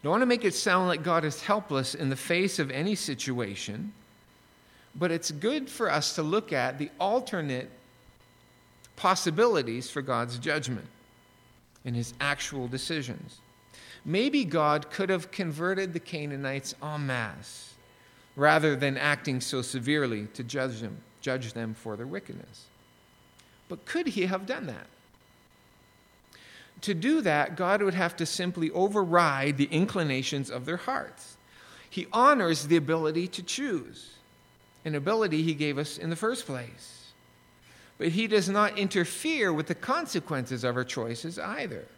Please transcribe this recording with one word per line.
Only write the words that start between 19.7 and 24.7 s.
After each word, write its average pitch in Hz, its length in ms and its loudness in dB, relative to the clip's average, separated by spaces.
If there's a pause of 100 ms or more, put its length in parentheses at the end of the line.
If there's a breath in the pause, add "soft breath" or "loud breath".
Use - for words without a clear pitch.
to 135 80 -10
judge 123 380 -4
them, 107 180 -10 (220)
judge 127 320 -4
them 117 200 -6
for 110 240 -8
their 120 120 -8
wickedness. - 580 -12 (1000 soft breath)
But 170 180 -12
could 330 220 -2
he 190 180 0
have 190 180 -2
done 254 220 -6
that? 117 220 -10 (1900 loud breath)